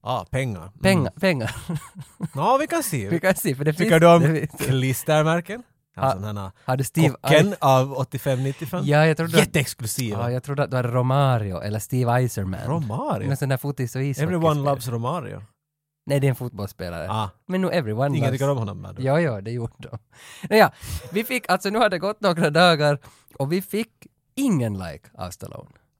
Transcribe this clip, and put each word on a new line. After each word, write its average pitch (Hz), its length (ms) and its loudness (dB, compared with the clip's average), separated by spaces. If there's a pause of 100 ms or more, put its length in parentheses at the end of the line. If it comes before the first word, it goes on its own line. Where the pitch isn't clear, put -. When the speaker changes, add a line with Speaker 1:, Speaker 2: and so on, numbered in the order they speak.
Speaker 1:
Ah, 113 240 -4
pengar. 127 360 -4
Mm. 92 100 -16 (100)
Speaker 2:
Pengar, 185 380 4
pengar. 143 360 0 (400)
<laughs> - 400 -10
Speaker 1:
Ja, 208 260 2
vi 311 60 -2
kan 339 160 -2
se. 190 260 -4
Speaker 2:
Vi 170 100 0
kan 185 160 2
se, 135 200 -4
för 143 100 -6
det 156 80 2
Speaker 1:
Tycker 180 160 0
Speaker 2:
finns, 160 120 6
Speaker 1:
du 165 60 10
om 170 140 10
Speaker 2:
det 147 60 4 (220)
finns. - 120 -12
Speaker 1:
klistermärken? 156 1000 0 (320)
Jag - 80 -6
har 135 100 2
Speaker 2:
Ha-, 185 80 -4
Speaker 1:
sån 208 160 -6
här 95 140 -8 (140)
Speaker 2:
har 131 120 0
du 135 60 -2
Steve 156 260 2
Speaker 1:
Kocken 156 440 4
Speaker 2:
Ei- - 60 -6
Speaker 1:
av 135 340 4
åttiofem 131 500 -2
nittiofem. 143 420 -4
Speaker 2:
Ja, 147 200 4
jag 156 120 2
trodde 165 200 -4
att - 80 8
Speaker 1:
Jätteexklusiva. 117 760 -4
Speaker 2:
Ja, 120 100 -2
jag 127 120 -4
trodde 139 200 -4
att - 80 -4
du 127 60 -4
hade 123 140 -2
Romario 123 720 2
eller 104 180 -6
Steve 123 320 -2
Eiserman. 110 560 -2
Speaker 1:
Romario? 143 600 -4
Speaker 2:
Med 139 120 -2
sån 135 100 -2
där 135 80 0
fotis- 135 380 -6
och 131 60 -4
ishockeyspel. 139 220 -2
Speaker 1:
Everyone 160 380 2
loves 135 260 0
Romario. 117 540 -6 (640)
Speaker 2:
Nej, 139 140 0
det 139 80 2
är - 20 6
en 123 60 0
fotbollsspelare. 90 760 -8
Speaker 1:
Ah. 107 180 -4 (160)
Speaker 2:
Men 185 160 -2
nu 180 80 0
everyone 123 380 -2
Speaker 1:
Ingen 143 140 -2
Speaker 2:
loves 113 100 2
Speaker 1:
tycker 139 180 0
om 139 80 0
honom, 95 280 -6
eller? 95 160 -12
Speaker 2:
Ja, 139 200 2
ja, 120 200 -2
det 110 100 -10
gjorde 120 260 -6
de. - 200 -14 (520)
Nåja, 208 220 6 (400)
vi 208 120 -2
fick, 247 260 -4
alltså 190 200 0
nu 214 100 0
har 220 100 4
det 180 100 -2
gått 202 220 -4
några 170 280 2
dagar 147 500 4 (380)
och 139 140 -2
vi 185 100 0
fick 208 280 -4 (460)
ingen 156 440 0
like 82 380 -12
av 90 120 -10
Stallone. - 400 -16 (300)